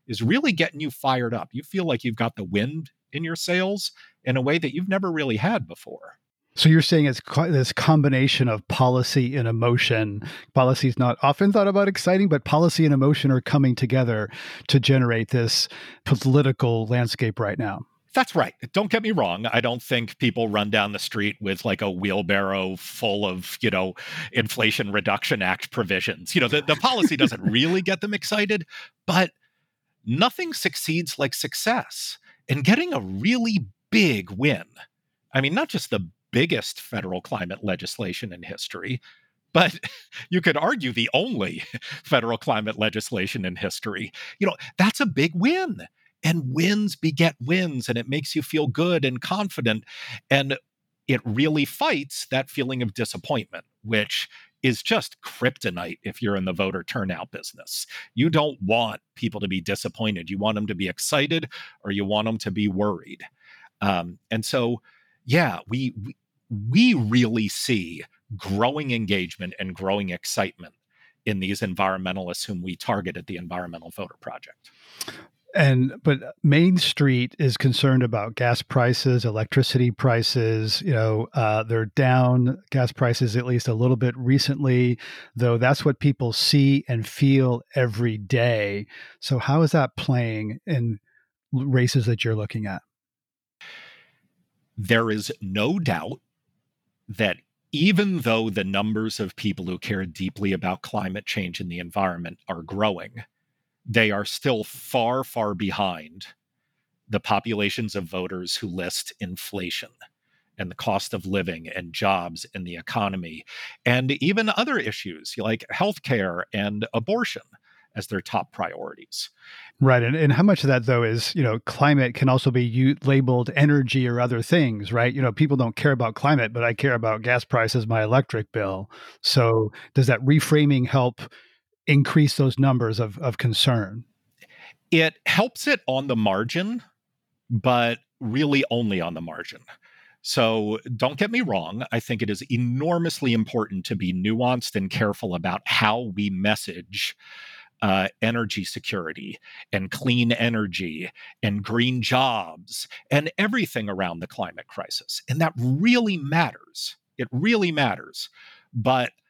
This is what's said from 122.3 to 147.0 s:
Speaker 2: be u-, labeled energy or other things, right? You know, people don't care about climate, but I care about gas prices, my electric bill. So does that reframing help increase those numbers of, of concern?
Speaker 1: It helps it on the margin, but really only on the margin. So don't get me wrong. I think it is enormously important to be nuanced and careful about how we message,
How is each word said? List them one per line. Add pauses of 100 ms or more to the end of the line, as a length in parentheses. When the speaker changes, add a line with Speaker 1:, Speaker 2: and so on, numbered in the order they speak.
Speaker 2:
be
u-,
labeled
energy
or
other
things,
right?
You
know,
people
don't
care
about
climate,
but
I
care
about
gas
prices,
my
electric
bill. (300)
So (220)
does
that
reframing
help (640)
increase
those
numbers
of,
of
concern? (880)
Speaker 1:
It (100)
helps
it
on
the
margin, (640)
but (220)
really
only
on
the
margin. (600)
So (180)
don't
get
me
wrong.
I
think
it
is
enormously
important
to
be
nuanced
and
careful
about
how
we
message, (640)